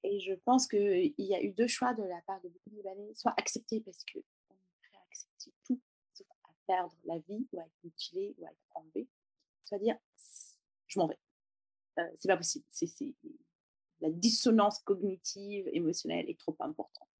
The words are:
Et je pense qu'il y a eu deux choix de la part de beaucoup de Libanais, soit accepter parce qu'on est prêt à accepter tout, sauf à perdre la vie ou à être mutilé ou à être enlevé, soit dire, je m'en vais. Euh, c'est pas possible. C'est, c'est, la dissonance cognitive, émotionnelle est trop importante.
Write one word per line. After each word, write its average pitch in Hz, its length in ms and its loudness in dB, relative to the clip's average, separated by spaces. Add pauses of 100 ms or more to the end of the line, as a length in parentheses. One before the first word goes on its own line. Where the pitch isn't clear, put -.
Et 202 180 0
je 190 140 -4
pense 254 340 4
qu'il 202 480 4
y 196 180 0
a - 80 0
eu 202 100 0
deux 220 160 2
choix 247 260 0
de 220 80 -4
la 175 200 -6
part 190 200 -8
de 180 60 -12
beaucoup 180 220 -18
de 208 60 -18
Libanais, 202 380 -10
soit 240 240 0
accepter - 420 -2
parce - 320 -18
qu'on - 80 -10
est - 40 -18 (580)
prêt - 160 -20
à - 100 -20
accepter - 440 -20 (120)
tout, 254 160 -2 (320)
sauf - 140 -20 (180)
à - 60 -20 (160)
perdre 180 280 0 (100)
la 165 160 -4
vie 214 320 -6
ou 180 80 -8
à - 40 -12
être 160 80 -20 (100)
mutilé 185 560 -8
ou 170 60 -14
à 156 60 -14
être - 80 -20 (160)
enlevé, 160 340 -6 (560)
soit 202 140 -6
dire, 220 180 2 (920)
je - 100 -2
m'en 170 80 6
vais. - 120 -4 (840)
Euh, 170 160 -2
c'est - 120 -2
pas 185 80 8
possible. - 320 -4
C'est, - 180 0
c'est, - 280 -8 (840)
la 160 100 0
dissonance 214 680 6
cognitive, 196 920 -2
émotionnelle 170 560 0
est - 100 -8
trop 160 220 -6
importante. - 480 -8 (100)